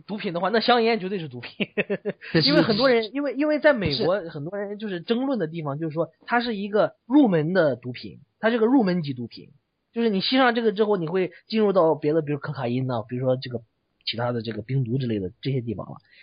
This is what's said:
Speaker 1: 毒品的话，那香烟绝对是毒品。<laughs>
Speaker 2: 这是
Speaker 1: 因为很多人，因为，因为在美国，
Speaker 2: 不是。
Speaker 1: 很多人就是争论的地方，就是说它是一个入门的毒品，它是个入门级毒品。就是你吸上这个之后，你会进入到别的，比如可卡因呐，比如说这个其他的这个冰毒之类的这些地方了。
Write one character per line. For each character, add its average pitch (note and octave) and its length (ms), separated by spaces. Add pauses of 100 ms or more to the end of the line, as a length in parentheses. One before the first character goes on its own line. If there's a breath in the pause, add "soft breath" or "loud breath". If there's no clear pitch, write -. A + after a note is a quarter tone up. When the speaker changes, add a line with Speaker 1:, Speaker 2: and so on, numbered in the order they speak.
Speaker 1:
毒 G3 80
品 G3 180
的 E3 60
话， F#3 100
那 A3 120
香 A#3+ 220
烟 A3+ 160
绝 F3+ 100
对 G3 100
是 D#3+ 80
毒 B2 140
品。 - 260 (320)
<laughs> - 320
Speaker 2:
这 E3 100
是 B3+ 80
Speaker 1:
因 D4 60
为 D#4 60
很 A3 160
多 C4 120
人， A3+ 240
因 C#4 100
为， C4+ 100
因 C#4+ 140
为 D4+ 120
在 D4 140
美 F3 240
国， E3 220
Speaker 2:
不 F3 40
是。 E3 60
Speaker 1:
很 D3 160
多 F#3+ 120
人 G3+ 200
就 G#3+ 100
是 F3+ 140
争 A#3 240
论 C4+ 120
的 E3+ 100
地 E3 160
方， C#3 160
就 D#3+ 100
是 C#3+ 40
说 D#3 180 (140)
它 A#3+ 140
是 A#3 160
一 G3+ 140
个 G3 260 (100)
入 C4+ 220
门 E3 260
的 D#3 220
毒 B2 160
品， - 280 (200)
它 A3 100
是 A#3+ 80
个 A3 80
入 B3+ 180
门 F3+ 200
级 C#3 100
毒 A#2+ 140
品。 - 220 (440)
就 A#3 80
是 A#3 80
你 F#3+ 120
吸 - 160
上 B3 180
这 A#3+ 60
个 A3 100
之 G#3 140
后， G#3 100
你 E3 120
会 F3+ 240 (160 loud breath)
进 A3 120
入 G3+ 140
到 D#3+ 200
别 D3 200
的， D#3+ 80
比 C#3+ 100
如 D3 60
可 D3 160
卡 B2+ 160
因 B2+ 180
呐， A#2+ 200
比 B2 100
如 C3 80
说 C3 100
这 C3 140
个 A2+ 120 (440)
其 - 100
他 A#2+ 160
的 A#2+ 100
这 A2 120
个 G#2 80
冰 C3 240
毒 A2+ 120
之 B2+ 100
类 A2 120
的 F#2 120 (100)
这 C3+ 100
些 C3+ 80
地 A#2 140
方 F#2 140
了。 C2 80 (280 soft breath)